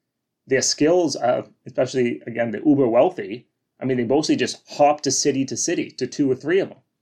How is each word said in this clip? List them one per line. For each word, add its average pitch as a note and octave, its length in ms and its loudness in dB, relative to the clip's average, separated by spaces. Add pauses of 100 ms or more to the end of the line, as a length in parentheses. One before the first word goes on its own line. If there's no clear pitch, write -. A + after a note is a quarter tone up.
(460)
Their C3 160 2
skills, D#3+ 520 2
uh, B2+ 280 -2 (240)
especially, B2+ 600 -2
again, A#2 240 -4
the - 140 -6
uber C#3 240 4
wealthy, A#2 580 0 (340)
I - 40 -10
mean, C3 120 0
they A#2+ 80 0
mostly C#3+ 320 2
just - 320 -6
hop D3 340 2
to C#3+ 80 0
city C3+ 340 0
to B2 120 -8
city, E3 360 -4
to - 140 -6
two C#3 240 -2
or B2+ 40 2
three D3+ 240 -2
of E3 120 -2
them. - 80 -20 (240)